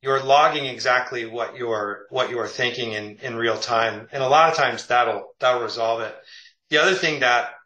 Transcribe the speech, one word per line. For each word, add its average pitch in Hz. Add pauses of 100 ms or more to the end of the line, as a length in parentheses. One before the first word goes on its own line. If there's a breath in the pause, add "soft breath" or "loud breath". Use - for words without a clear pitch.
you're 135
logging 143
exactly 123
what 113
you're, 107
what 127
you're 117
thinking 120
in, 104
in 123
real 113
time. 113
And 139
a 127
lot 156
of 160
times 127
that'll, 117
that'll 123
resolve 113
it. 107 (560 loud breath)
The 151
other 185
thing 156
that 123 (160)